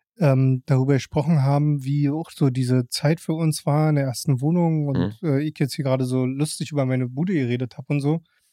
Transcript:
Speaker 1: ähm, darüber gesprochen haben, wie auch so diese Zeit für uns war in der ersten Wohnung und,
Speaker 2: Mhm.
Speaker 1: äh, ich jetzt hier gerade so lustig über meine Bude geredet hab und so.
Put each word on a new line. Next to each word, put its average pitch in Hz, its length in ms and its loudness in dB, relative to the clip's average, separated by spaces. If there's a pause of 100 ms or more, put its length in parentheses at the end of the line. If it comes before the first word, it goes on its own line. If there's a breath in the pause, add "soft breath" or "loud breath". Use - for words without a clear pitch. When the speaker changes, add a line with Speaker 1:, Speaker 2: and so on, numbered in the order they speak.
(200 soft breath)
Speaker 1:
ähm, 131 460 4
darüber 135 280 2
gesprochen 147 480 0
haben, 143 420 0
wie 143 260 0
auch 156 200 -6
so 143 200 2
diese 127 380 0
Zeit 160 320 0
für - 140 -6
uns 160 320 -2
war 156 220 2
in 151 80 2
der 139 80 0
ersten 131 360 -2
Wohnung 160 460 0
und, 110 360 -2
Speaker 2:
Mhm. 175 60 -2
Speaker 1:
äh, 139 140 2
ich 151 160 -6
jetzt 139 160 -2
hier 139 100 -4
gerade 131 200 0
so 127 200 0
lustig 139 460 -4
über 139 160 -2
meine 127 220 -2
Bude 165 260 -4
geredet 123 420 -2
hab - 140 -10
und 147 100 -2
so. 147 220 -2 (300 soft breath)